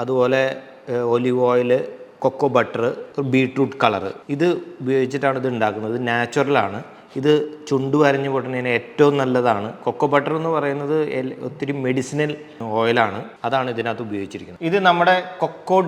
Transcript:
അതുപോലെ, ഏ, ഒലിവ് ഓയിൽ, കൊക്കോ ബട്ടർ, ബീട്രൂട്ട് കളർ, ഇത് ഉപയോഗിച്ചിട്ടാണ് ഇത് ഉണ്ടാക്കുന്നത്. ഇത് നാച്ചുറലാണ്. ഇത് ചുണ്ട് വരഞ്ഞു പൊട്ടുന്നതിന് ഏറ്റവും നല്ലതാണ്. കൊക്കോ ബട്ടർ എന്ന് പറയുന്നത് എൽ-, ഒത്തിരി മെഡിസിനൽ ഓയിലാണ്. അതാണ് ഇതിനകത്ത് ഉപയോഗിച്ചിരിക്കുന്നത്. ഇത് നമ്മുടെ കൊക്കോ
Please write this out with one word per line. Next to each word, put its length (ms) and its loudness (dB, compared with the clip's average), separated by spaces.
അതുപോലെ, 400 2
ഏ, 60 -4
ഒലിവ് 340 2
ഓയിൽ, 240 2
കൊക്കോ 320 0
ബട്ടർ, 260 2
ബീട്രൂട്ട് 500 2
കളർ, 220 2
ഇത് 100 0
ഉപയോഗിച്ചിട്ടാണ് 600 0
ഇത് 120 -2
ഉണ്ടാക്കുന്നത്. 440 0
ഇത് 140 -4
നാച്ചുറലാണ്. 680 2
ഇത് 120 4
ചുണ്ട് 340 0
വരഞ്ഞു 320 4
പൊട്ടുന്നതിന് 440 -2
ഏറ്റവും 440 2
നല്ലതാണ്. 460 2
കൊക്കോ 280 -2
ബട്ടർ 260 2
എന്ന് 160 -2
പറയുന്നത് 400 -2
എൽ-, 160 -8
ഒത്തിരി 260 -6
മെഡിസിനൽ 460 -2
ഓയിലാണ്. 400 4
അതാണ് 260 0
ഇതിനകത്ത് 340 -4
ഉപയോഗിച്ചിരിക്കുന്നത്. 640 -10
ഇത് 80 2
നമ്മുടെ 280 6
കൊക്കോ 440 0